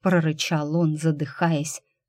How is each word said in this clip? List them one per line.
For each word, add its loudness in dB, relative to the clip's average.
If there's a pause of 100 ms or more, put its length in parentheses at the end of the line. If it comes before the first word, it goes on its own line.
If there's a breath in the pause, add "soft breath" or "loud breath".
прорычал 0
он, 2
задыхаясь, -2 (260)